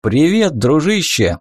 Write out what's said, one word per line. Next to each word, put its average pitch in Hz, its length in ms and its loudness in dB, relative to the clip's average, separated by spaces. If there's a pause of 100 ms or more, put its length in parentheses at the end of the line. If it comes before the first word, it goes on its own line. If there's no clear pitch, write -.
«Привет, 160 560 0
дружище!» 139 840 0